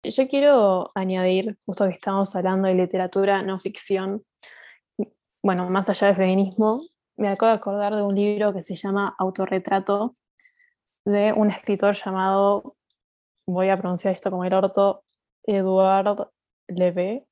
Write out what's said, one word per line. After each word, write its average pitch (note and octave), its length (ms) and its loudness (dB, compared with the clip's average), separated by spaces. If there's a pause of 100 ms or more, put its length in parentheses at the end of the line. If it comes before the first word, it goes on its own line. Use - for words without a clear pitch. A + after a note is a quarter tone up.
Yo C4 260 -2
quiero B3+ 640 4
añadir, F#3 720 0
justo G3 200 0
que F3 80 -2
estamos G3 420 -2
hablando F#3+ 320 0
de F#3 60 2
literatura F#3 680 0
no F#3+ 160 -6
ficción, G3 640 -4 (1200)
bueno, F3+ 280 0
más F#3+ 180 0
allá G3 200 2
del G3 80 4
feminismo, G3 640 2 (360)
me G#3 120 -2
acabo G#3 220 2
de A3 60 2
acordar G#3 380 -4
de G#3 80 -2
un G3+ 120 0
libro G#3 380 0
que F#3 100 -8
se F3+ 140 -10
llama G3 420 -4
Autorretrato, F#3+ 1000 -2 (880)
de G3+ 280 2
un G#3+ 180 2
escritor G3+ 440 0
llamado, G3 840 0 (680)
voy F#3 240 0
a F#3+ 80 2
pronunciar F#3 360 -2
esto F#3+ 160 -6
como F3+ 140 -4
el F#3 80 -2
orto, F#3+ 520 0 (400)
Edouard G3 880 2 (380)
Levé F3+ 640 -2